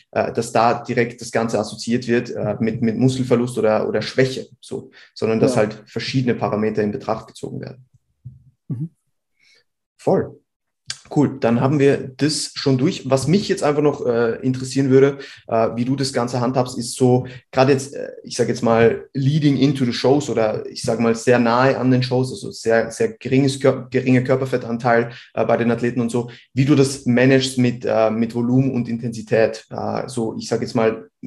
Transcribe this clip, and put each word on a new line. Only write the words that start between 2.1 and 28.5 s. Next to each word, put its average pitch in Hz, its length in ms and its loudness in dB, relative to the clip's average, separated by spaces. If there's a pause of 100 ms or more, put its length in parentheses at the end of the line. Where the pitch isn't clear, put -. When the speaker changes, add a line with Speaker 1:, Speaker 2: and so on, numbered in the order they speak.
Speaker 1:
äh, 104 280 -4
mit, 113 220 -2
mit 113 160 0
Muskelverlust 123 640 0
oder, 107 280 2
oder 107 140 -2
Schwäche, 120 480 -2 (120)
so, - 300 -12 (240)
sondern 110 260 -2
dass - 120 4
Speaker 2:
Ja. - 60 0
Speaker 1:
halt 107 280 -2
verschiedene 123 480 -2
Parameter 107 480 -2
in 101 100 -2
Betracht - 340 -6
gezogen - 340 -12
werden. - 240 -16 (840)
Speaker 2:
Mhm. 147 220 -8 (1080)
Speaker 1:
Voll. 156 400 -2 (760)
Cool, 143 260 2
dann 117 200 2
haben 135 180 2
wir 139 200 4 (180)
das - 380 -4
schon 135 240 0
durch. 143 320 -2
Was 131 180 2
mich 202 200 2
jetzt 190 140 -2
einfach 147 200 0
noch, 147 240 0
äh, 117 300 0
interessieren 131 520 -2
würde, 135 300 6 (280)
äh, 113 280 0
wie 120 100 -4
du 127 100 -2
das 135 180 -4
Ganze 123 280 -2
handhabst, 127 380 -2
ist 117 180 -8
so, 127 300 4 (240)
gerade 131 220 4
jetzt, 131 220 -2
äh, - 180 -10 (100)
ich - 140 -12
sag 113 120 0
jetzt 110 140 -4
mal, 113 500 4
leading 139 460 2
into 135 260 2
the 120 80 0
shows 135 380 0
oder 110 360 0
ich - 160 -12
sag 113 180 -2
mal 117 140 2
sehr 120 240 2
nahe 123 380 4
an 127 140 0
den 127 120 4
Shows, 127 280 -2
also 110 200 -10
sehr, 113 400 0
sehr 110 280 -2
geringes 131 420 2
Kör-, 127 300 0
geringer 127 320 2
Körperfettanteil, 120 880 0 (240)
äh, 110 100 -2
bei 113 140 2
den 117 120 0
Athleten 120 300 -2
und 117 100 -2
so, 120 200 -4 (240)
wie 135 100 2
du 143 100 4
das 135 300 2
managst 127 540 4
mit, 123 260 0
äh, 110 260 2
mit 113 240 -2
Volumen 123 380 2